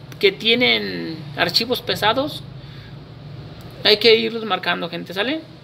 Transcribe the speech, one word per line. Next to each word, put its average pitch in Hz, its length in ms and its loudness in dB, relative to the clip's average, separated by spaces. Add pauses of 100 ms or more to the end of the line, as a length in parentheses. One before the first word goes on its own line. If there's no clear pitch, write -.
(200)
que 196 120 6
tienen 208 840 0 (220)
archivos 220 420 0
pesados, 226 640 0 (1400)
hay 208 120 8
que 226 200 8
irlos 226 280 0
marcando, 180 460 -2
gente, 170 240 -8
¿sale? 254 260 -2 (220)